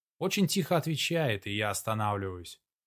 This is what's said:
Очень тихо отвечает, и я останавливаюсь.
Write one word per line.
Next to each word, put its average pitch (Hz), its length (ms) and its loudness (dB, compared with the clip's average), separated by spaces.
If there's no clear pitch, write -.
Очень 185 280 2
тихо 180 300 2
отвечает, 151 680 0
и 101 80 -4
я 107 140 2
останавливаюсь. 101 920 -2